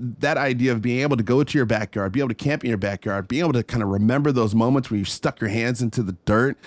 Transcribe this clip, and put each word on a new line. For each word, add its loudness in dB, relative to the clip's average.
that 0
idea 2
of -2
being 0
able 2
to 0
go 2
to 0
your 4
backyard, -2
be -2
able 0
to -6
camp -2
in 0
your 0
backyard, -4
being -2
able 2
to 0
kinda -4
remember 2
those 2
moments 2
where 0
you -2
stuck -4
your -2
hands -2
into -2
the -4
dirt 2